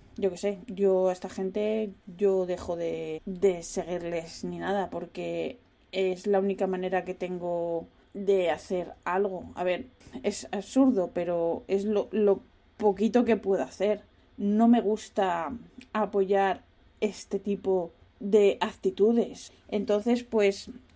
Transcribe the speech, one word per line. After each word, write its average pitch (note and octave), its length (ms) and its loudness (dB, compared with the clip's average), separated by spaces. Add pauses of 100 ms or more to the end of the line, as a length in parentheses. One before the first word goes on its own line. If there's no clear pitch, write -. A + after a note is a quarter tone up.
(160)
yo G3 140 0
qué F3 60 -6
sé, G3+ 300 -4
yo F#3 420 2
a F#3 40 2
esta F3+ 160 -10
gente, G#3 640 -4 (240)
yo F#3+ 280 2
dejo F3 320 -4
de, D#3+ 480 -6
de F3+ 380 0
seguirles E3+ 800 -6
ni F3 160 -6
nada, F3+ 320 -2
porque E3+ 680 -8 (340)
es F#3 340 -2
la G3 140 4
única G3 260 0
manera F#3 380 -2
que F3+ 100 -8
tengo F3 720 -6 (280)
de F#3+ 360 2
hacer E3+ 440 -4 (100)
algo. F#3+ 500 -2
A - 80 -6
ver, F3+ 240 -2 (360)
es - 280 -4
absurdo, G#3 640 2
pero E3+ 540 -2
es G3 160 0
lo, G3+ 260 0
lo G3 300 4 (360)
poquito G#3+ 480 2
que A3+ 120 4
puedo F#3+ 260 0
hacer. G#3 400 -2 (340)
No G#3 300 2
me A#3 140 8
gusta F3+ 720 -2 (400)
apoyar G3 720 0 (360)
este G3+ 380 -4
tipo F#3+ 540 -2 (260)
de G3+ 420 4
actitudes. G3 920 0 (160)
Entonces, G#3 560 0
pues, G3+ 460 0 (260)